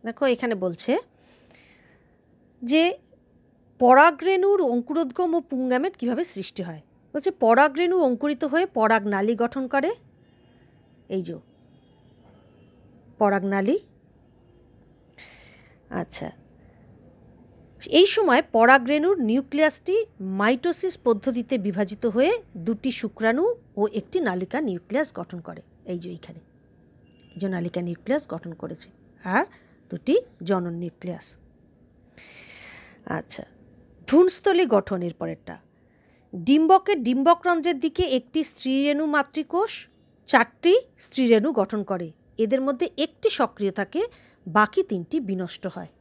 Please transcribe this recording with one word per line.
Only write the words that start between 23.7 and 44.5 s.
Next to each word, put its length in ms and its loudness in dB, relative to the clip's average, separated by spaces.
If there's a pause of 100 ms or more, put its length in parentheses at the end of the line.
ও 20 2 (180)
একটি 180 -8 (100)
নালিকা 320 -4 (100)
নিউক্লিয়াস 400 -4 (100)
গঠন 280 -12
করে, 140 -18 (300)
এই 120 -6
যে 120 -12
এইখানে, 260 -20 (920)
এই 80 -16
যে 140 -4
নালিকা 320 -6
নিউক্লিয়াস 360 -4 (100)
গঠন 180 -12 (100)
করেছে, 280 -14 (460)
আর 80 2 (480)
দুটি 240 -2 (340)
জনন 240 -2 (100)
নিউক্লিয়াস। 440 -12 (1900)
আচ্ছা, 240 -10 (640)
ভ্রূণস্থলী 580 4 (100)
গঠনের 440 -2
পরেরটা, 360 -10 (800)
ডিম্বকের 640 4 (100)
ডিম্বকরন্ধ্রের 760 0
দিকে 180 -2 (140)
একটি 220 -4 (100)
স্ত্রীরেণু 560 -2 (100)
মাতৃকোষ 560 -2 (580)
চারটি 440 4 (300)
স্ত্রীরেণু 460 2 (100)
গঠন 220 -2 (100)
করে, 160 -6 (360)
এদের 240 0
মধ্যে 180 -2 (200)
একটি 220 -6 (120)
সক্রিয় 400 -2
থাকে, 220 -4 (460)
বাকি 340 2 (100)